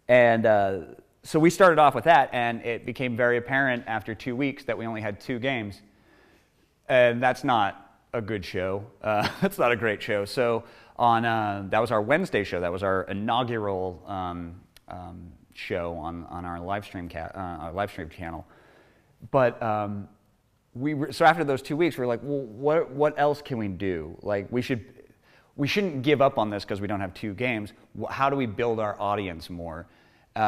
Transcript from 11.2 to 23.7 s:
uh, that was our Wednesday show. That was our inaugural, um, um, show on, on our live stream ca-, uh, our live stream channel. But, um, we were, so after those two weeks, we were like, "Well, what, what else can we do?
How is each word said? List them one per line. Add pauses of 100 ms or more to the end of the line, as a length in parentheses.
uh,
that
was
our
Wednesday
show.
That
was
our
inaugural,
um, (260)
um, (240)
show
on,
on
our
live
stream
ca-,
uh, (240)
our
live
stream
channel. (840)
But,
um, (680)
we
were,
so
after
those
two
weeks,
we
were
like,
"Well,
what,
what
else
can
we
do?